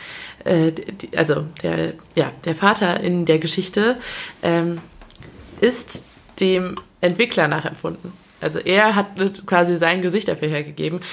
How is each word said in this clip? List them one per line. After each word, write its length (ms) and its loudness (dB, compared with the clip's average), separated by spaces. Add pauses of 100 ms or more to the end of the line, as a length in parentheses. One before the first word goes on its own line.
(460)
äh, 260 4
d-, 220 -6
die, 240 -12
also 280 2 (160)
der, 320 -2 (220)
ja, 160 2 (140)
der 100 0
Vater 460 2
in 240 0
der 120 6
Geschichte, 600 0 (440)
ähm, 380 0 (840)
ist 500 0 (280)
dem 360 0 (260)
Entwickler 460 2
nachempfunden. 640 -6 (300)
Also 180 -4
er 380 4
hat 80 2 (400)
quasi 320 4
sein 240 2
Gesicht 260 0
dafür 220 -2
hergegeben. 500 -4 (140)